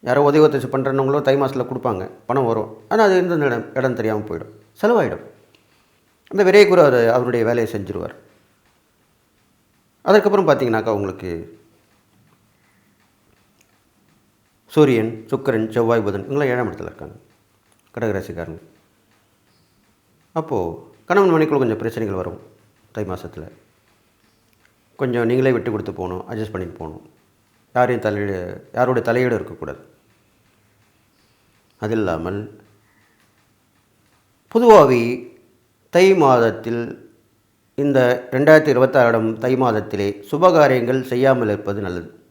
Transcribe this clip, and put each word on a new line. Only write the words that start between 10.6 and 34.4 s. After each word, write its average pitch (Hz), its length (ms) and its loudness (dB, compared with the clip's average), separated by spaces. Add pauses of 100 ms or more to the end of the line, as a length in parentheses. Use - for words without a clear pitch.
உங்களுக்கு 92 340 -8 (3500)
சூரியன், 120 360 2 (200)
சுக்கிரன், 113 440 -2
செவ்வாய், 117 300 0
புதன் 98 220 -6
இவங்களாம் 139 260 -2
ஏழாம் 120 160 -4
இடத்துல 82 220 -14
இருக்காங்க - 260 -20 (800)
கடகராசிக்காரங்க. 90 680 -8 (1800)
அப்போ 151 180 -6 (520)
கணவன் 185 240 4
மனைவிக்குள்ள 156 300 2
கொஞ்சம் 110 180 -2
பிரச்சனைகள் 107 400 -6
வரும் - 180 -10 (560)
தை 107 160 -8
மாசத்துல. 87 340 -14 (1600)
கொஞ்சம் 120 280 -2
நீங்களே 131 280 2
விட்டு 113 160 -4
கொடுத்து 101 260 -8
போகணும், 92 300 -8
அட்ஜஸ்ட் 110 260 -10
பண்ணிட்டு 87 260 -10
போகணும். 80 240 -16 (720)
யாரையும் 123 320 0
தலையீடு, 101 280 -4 (420)
யாரோட 123 300 0
தலையீடு 120 300 0
இருக்கக்கூடாது. 78 440 -12 (2000)
அது 110 140 -4
இல்லாமல் 90 400 -4 (2250)